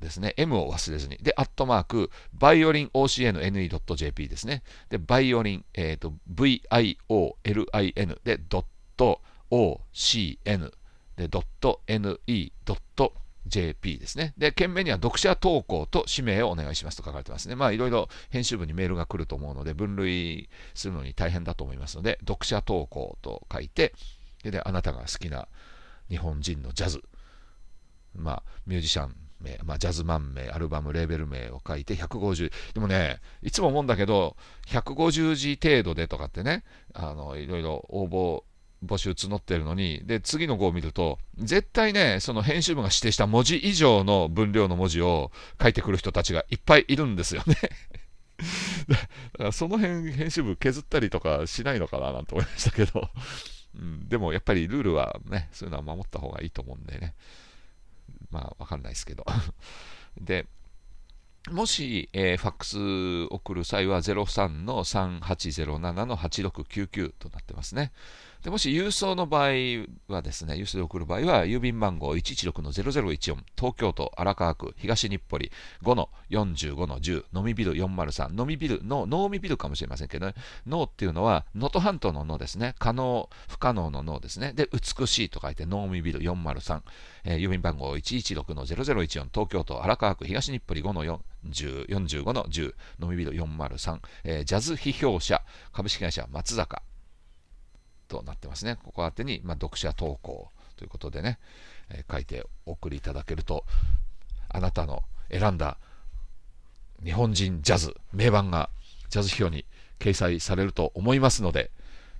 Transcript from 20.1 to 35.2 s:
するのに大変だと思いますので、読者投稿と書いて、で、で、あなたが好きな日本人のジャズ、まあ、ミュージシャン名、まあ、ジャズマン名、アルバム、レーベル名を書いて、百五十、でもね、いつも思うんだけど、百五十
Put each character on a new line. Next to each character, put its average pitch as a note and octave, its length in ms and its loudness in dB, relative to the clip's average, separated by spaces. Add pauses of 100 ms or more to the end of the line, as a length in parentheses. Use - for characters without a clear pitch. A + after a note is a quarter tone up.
す - 140 -8
る F#2 60 -4
の D2 100 -6
に C2 100 -8
大 E2 180 2
変 F2 120 -2
だ E2+ 120 -4
と - 80 -6
思 C2 100 -6
い C2 40 -8
ま C#2+ 100 -8
す - 80 -10
の E2 80 -6
で、 G#2+ 180 0
読 - 240 -4
者 G#2 160 2
投 F2 260 0
稿 G1+ 340 -8
と G#1+ 300 -10
書 - 80 -4
い - 100 -8
て、 - 240 4 (500)
で、 G#2+ 80 -4
で、 F#2+ 100 -2
あ G2 100 -4
な F2+ 100 2
た D#2+ 100 0
が A#1+ 100 -8
好 B1 40 -10 (140)
き E2+ 100 -6
な C2+ 180 -6 (600)
日 F2 80 -4
本 D#2 240 -2
人 D2 200 -4
の B1+ 100 -8
ジ - 120 -2
ャ F2 60 0
ズ、 C#2+ 140 -6 (1120)
ま D#2+ 160 -4
あ、 B1 120 -6 (240)
ミ F2+ 80 -2
ュ F2+ 40 2
ー - 20 2
ジ D#2 80 0
シ - 100 2
ャ C#2+ 80 -2
ン B1 80 -10 (260)
名、 C2+ 220 -8
ま D#2 120 -4
あ、 - 20 -2
ジ E2+ 100 0
ャ E2+ 40 2
ズ D#2+ 120 -2
マ E2 140 2
ン C#2+ 160 -4
名、 C2 160 -8
ア D#2+ 100 -6
ル E2 100 -2
バ D2+ 120 -2
ム、 D2 120 -4
レ E2 100 0
ー D#2+ 40 0
ベ D#2+ 100 -2
ル D#2 100 -4
名 B1+ 220 -8
を C2 160 -12
書 D#2 100 -4
い D2 100 -6
て、 G2+ 100 -2
百 E2 240 -4
五 G2 160 2
十、 D#2+ 160 -2 (220)
で A2 60 -4
も G#2 80 2
ね、 E2+ 320 2 (220)
い - 100 -4
つ G#3+ 100 2
も F3 60 6
思 C#3+ 140 4
う - 20 -2
ん C3+ 40 0
だ A2+ 100 6
け G2 80 4
ど、 G2 300 4 (320)
百 B2 260 0
五 E3 180 6
十 D#3+ 240 4